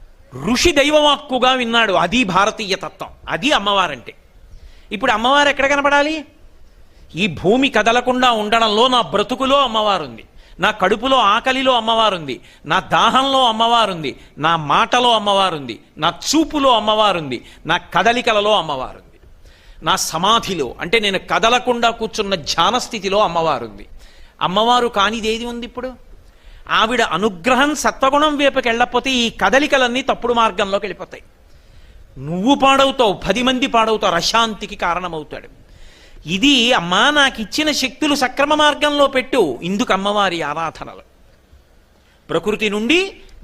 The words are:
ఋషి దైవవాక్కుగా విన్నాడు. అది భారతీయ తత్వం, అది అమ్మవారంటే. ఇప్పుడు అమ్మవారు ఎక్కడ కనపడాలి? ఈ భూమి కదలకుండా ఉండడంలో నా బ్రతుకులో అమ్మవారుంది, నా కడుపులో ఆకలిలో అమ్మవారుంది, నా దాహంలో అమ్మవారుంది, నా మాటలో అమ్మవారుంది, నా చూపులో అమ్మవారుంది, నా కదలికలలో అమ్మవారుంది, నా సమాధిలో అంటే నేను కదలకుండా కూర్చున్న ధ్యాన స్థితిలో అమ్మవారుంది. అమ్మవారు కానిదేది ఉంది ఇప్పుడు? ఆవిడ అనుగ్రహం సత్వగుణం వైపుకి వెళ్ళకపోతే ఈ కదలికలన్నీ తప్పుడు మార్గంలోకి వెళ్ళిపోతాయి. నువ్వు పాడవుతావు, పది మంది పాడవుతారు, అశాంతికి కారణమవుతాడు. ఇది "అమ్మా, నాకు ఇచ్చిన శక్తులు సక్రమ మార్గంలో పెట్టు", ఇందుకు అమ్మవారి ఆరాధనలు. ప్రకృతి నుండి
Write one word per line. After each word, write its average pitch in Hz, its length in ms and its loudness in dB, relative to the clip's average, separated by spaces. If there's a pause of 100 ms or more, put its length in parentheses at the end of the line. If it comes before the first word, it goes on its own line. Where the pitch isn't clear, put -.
(460)
ఋషి 240 260 2
దైవవాక్కుగా 285 800 2
విన్నాడు. 233 400 0
అది 180 320 2
భారతీయ 196 520 0
తత్వం, 151 320 -10 (200)
అది 165 240 -2
అమ్మవారంటే. 196 640 -2 (800)
ఇప్పుడు 226 200 0
అమ్మవారు 269 360 2
ఎక్కడ 269 180 0
కనపడాలి? 285 580 0 (920)
ఈ 185 100 -2
భూమి 214 420 0
కదలకుండా 247 600 2
ఉండడంలో 220 580 2
నా 254 120 2
బ్రతుకులో 277 600 0
అమ్మవారుంది, 202 640 -2 (360)
నా 190 100 2
కడుపులో 214 460 0
ఆకలిలో 254 560 2
అమ్మవారుంది, 220 680 0 (260)
నా 165 140 0
దాహంలో 254 640 2
అమ్మవారుంది, 220 720 0 (220)
నా 165 180 2
మాటలో 220 560 2
అమ్మవారుంది, 190 680 0 (180)
నా 165 160 -2 (120)
చూపులో 294 460 2
అమ్మవారుంది, 208 720 0 (220)
నా 160 100 0
కదలికలలో 214 840 2
అమ్మవారుంది, 127 440 -6 (800)
నా 170 140 0
సమాధిలో 180 840 -2
అంటే 170 180 0
నేను 202 200 -2
కదలకుండా 233 720 0
కూర్చున్న 220 440 -6
ధ్యాన 180 440 0
స్థితిలో 196 400 -4
అమ్మవారుంది. 156 680 -2 (560)
అమ్మవారు 233 460 0
కానిదేది 220 560 -2
ఉంది 240 220 -10
ఇప్పుడు? 247 260 -12 (760)
ఆవిడ 220 320 2
అనుగ్రహం 220 720 0
సత్వగుణం 285 640 0
వైపుకి 269 300 0
వెళ్ళకపోతే 240 420 0
ఈ 240 200 0
కదలికలన్నీ 262 720 2
తప్పుడు 240 300 -2
మార్గంలోకి 208 540 0
వెళ్ళిపోతాయి. 175 360 -14 (960)
నువ్వు 180 360 0
పాడవుతావు, 269 580 4
పది 196 300 -2
మంది 254 240 0
పాడవుతారు, 220 480 0
అశాంతికి 208 600 -2
కారణమవుతాడు. 170 720 -6 (800)
ఇది 240 440 2
"అమ్మా, 190 380 2
నాకు 277 320 0
ఇచ్చిన 302 300 -4
శక్తులు 294 420 -2
సక్రమ 277 400 0
మార్గంలో 294 520 2
పెట్టు", 247 560 0
ఇందుకు 202 300 -2
అమ్మవారి 190 500 -2
ఆరాధనలు. 147 600 -8 (1300)
ప్రకృతి 202 400 -2
నుండి 285 460 -2 (280)